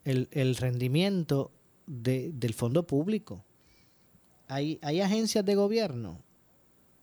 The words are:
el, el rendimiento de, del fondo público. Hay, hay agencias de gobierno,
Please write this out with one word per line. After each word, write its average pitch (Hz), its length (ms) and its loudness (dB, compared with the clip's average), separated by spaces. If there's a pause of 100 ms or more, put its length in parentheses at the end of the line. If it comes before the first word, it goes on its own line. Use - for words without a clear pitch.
el, 131 280 0
el 131 240 2
rendimiento 139 960 0 (340)
de, 131 460 -2
del 120 220 -2
fondo 131 320 0
público. 156 580 -2 (1040)
Hay, 143 340 -4
hay 156 180 0
agencias 208 440 2
de 202 100 2
gobierno, 196 680 0 (800)